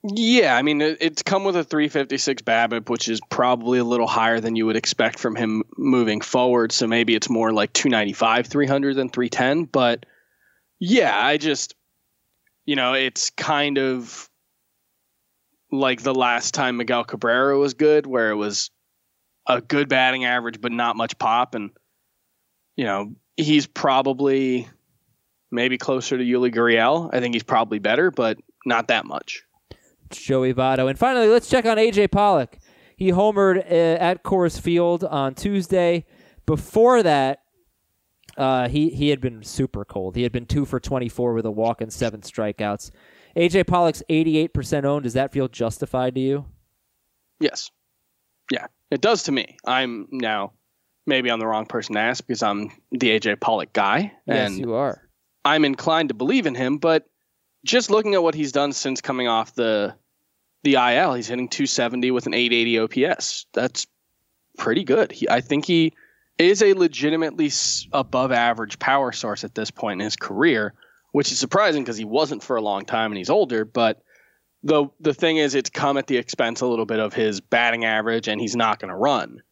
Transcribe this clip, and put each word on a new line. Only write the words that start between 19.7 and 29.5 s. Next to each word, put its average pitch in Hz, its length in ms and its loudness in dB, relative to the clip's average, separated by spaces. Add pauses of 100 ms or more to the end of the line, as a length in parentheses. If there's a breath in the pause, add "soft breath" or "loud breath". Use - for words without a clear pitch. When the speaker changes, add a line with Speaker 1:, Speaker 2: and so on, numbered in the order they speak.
Speaker 1:
batting 131 360 2
average, 117 360 -4
but 120 100 -4
not 117 240 -2
much 113 240 -6
pop. 120 380 0
And, 104 140 -8 (1040)
you 135 80 -4
know, 104 300 -4 (220)
he's 151 300 2
probably 135 1000 0 (840)
maybe 123 260 -2
closer 131 400 -2
to 127 80 -2
Yuli 123 300 2
Gurriel. 117 580 2
I 127 60 0
think 120 160 -2
he's 113 80 -2
probably 110 380 0
better, 123 320 2
but 113 260 -2 (260)
not 117 240 0
that 117 160 0
much. - 380 -12 (680 loud breath)